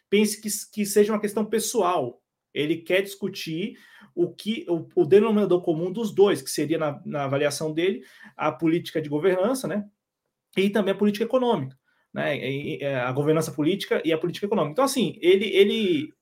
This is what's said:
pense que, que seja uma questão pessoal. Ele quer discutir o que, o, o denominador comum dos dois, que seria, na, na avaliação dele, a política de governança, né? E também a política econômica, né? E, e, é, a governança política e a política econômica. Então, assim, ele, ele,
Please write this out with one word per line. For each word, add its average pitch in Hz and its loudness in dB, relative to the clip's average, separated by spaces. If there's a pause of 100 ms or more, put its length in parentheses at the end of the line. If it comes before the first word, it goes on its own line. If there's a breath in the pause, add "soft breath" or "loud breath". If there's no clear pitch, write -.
pense 208 2
que, 214 -8 (240)
que 208 -2
seja 208 4
uma 214 0
questão 208 -2
pessoal. 180 -2 (320)
Ele 151 -2
quer 185 0
discutir 196 -8 (360 loud breath)
o 175 -2
que, 220 -6
o, 165 -4
o 175 4
denominador 202 4
comum 175 -2
dos 214 -6
dois, 185 4
que - -12
seria, 156 -2
na, 147 -4
na 143 -6
avaliação 147 -2
dele, 185 -2 (320 loud breath)
a 151 -2
política 165 -2
de 147 -8
governança, 185 0
né? 202 -4 (680)
E 196 2
também 196 0
a 196 -2
política 208 0
econômica, 226 0 (360)
né? 143 -2
E, 139 -6
e, - -8
é, 139 -2
a 123 -2
governança 156 0
política 190 -2
e 160 2
a 156 0
política 175 -6
econômica. 175 0
Então, 254 2
assim, 220 0
ele, 196 6
ele, 196 2